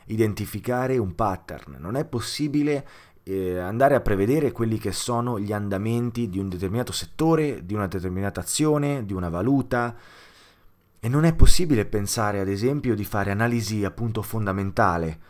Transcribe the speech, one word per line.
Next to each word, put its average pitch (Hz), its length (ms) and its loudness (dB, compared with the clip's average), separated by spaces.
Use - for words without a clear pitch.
identificare 110 920 -2
un 92 180 -2
pattern, 85 640 -6
non 98 180 -6
è 156 80 -2
possibile, 147 800 -2
eh, 92 340 -2
andare 117 380 2
a 120 40 4
prevedere 113 540 2
quelli 113 240 0
che 98 160 -6
sono 120 440 -2
gli 101 140 -4
andamenti 110 800 -2
di 92 100 -4
un 98 80 -2
determinato 92 460 -4
settore, 156 720 0
di 98 80 -6
una 104 140 -2
determinata 92 520 -4
azione, 143 680 0
di 98 60 -8
una 90 160 -4
valuta, 120 640 0
e 117 120 -6
non 151 160 4
è 165 80 6
possibile 151 520 8
pensare, 104 540 -2
ad 95 80 -2
esempio, 120 480 0
di 101 80 -4
fare 98 280 -2
analisi 110 520 0
appunto 110 380 -4
fondamentale 95 1000 -2